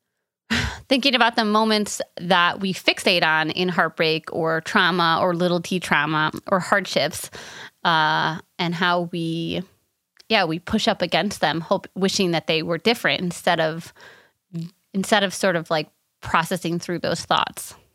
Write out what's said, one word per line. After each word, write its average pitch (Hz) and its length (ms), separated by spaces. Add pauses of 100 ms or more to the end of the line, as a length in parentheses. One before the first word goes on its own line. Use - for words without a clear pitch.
(500)
<sighs> - 400
thinking 269 260
about 233 200
the 226 100
moments 214 560 (160)
that 175 420
we 190 140
fixate 180 500
on 156 280
in 180 180
heartbreak 160 640
or 160 280
trauma 170 600
or 175 140
little 175 260
T 180 180
trauma 156 520 (160)
or 185 120
hardships, 185 680 (540)
uh, 160 560 (200)
and 170 160
how 175 360
we, 165 520 (680)
yeah, 202 160
we 160 140
push - 280
up 202 140
against 180 400
them, 160 200
hope, 185 340
wishing 185 360
that 160 160
they 160 160
were 170 140
different 185 440
instead 175 380
of, 160 340 (1000)
instead 196 300
of 190 100
sort 190 220
of, 165 140
like, 156 200 (320)
processing 170 580
through 170 200
those - 220
thoughts. - 540 (200)